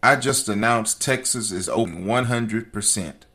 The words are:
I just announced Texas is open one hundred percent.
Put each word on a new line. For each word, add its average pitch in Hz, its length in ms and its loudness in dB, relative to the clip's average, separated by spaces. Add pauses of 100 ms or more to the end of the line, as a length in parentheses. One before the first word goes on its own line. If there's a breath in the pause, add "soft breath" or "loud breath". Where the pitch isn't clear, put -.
I 135 140 8
just 127 340 0
announced 110 500 0
Texas 120 500 -2
is 92 200 -6
open 90 340 -2
one 120 220 2
hundred 113 440 -2
percent. 98 540 -4 (100)